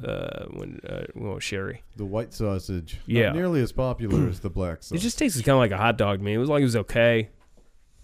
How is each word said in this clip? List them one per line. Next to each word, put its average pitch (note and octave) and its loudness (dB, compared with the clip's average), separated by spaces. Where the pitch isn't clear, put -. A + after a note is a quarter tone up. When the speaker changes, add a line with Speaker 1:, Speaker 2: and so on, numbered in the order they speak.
Speaker 1:
Yeah. A2 -8
Speaker 2:
uh, - -8
when, - -12
uh, G1+ -8
when G#2+ -8
it F#2+ -8
was F#2+ -10
sherry. G2 -8
Speaker 1:
The G#2 -8
white G#2+ -6
sausage. F#2+ -4
Speaker 2:
Yeah. A2+ 4
Speaker 1:
Not A#2+ 0
nearly F3 2
as A#2 0
popular B2 0
as F2+ -4
the G2+ -6
black F2+ -4
Speaker 2:
<clears throat> - -14
It - -20
Speaker 1:
sauce. E3+ -4
Speaker 2:
just A#3 -2
tasted E3+ 0
kinda C#3 8
like A#2+ 6
a F#2+ -2
hot A2+ 2
dog G2+ 2
to G2 -6
me. G#2 0
It G#2+ 2
was C3+ 0
like, D3 4
it C#3 4
was A#2 2
okay. A#2 4